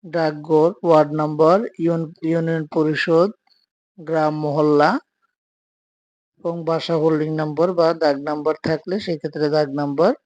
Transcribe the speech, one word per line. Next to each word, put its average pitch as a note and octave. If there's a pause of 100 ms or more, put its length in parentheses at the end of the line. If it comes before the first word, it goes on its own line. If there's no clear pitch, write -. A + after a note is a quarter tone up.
ডাকঘর, D#3 (120)
ওয়ার্ড D#3
নাম্বার, D#3 (200)
ইউন-, E3
ইউনিয়ন E3
পরিষদ, E3 (720)
গ্রাম, D#3
মহল্লা D3+ (1400)
এবং E3+
বাসা E3
হোল্ডিং D#3
নম্বর D#3
বা E3+
দাগ D#3
নাম্বার D3+
থাকলে D#3+
সেক্ষেত্রে D#3
দাগ D3+
নাম্বার D3 (140)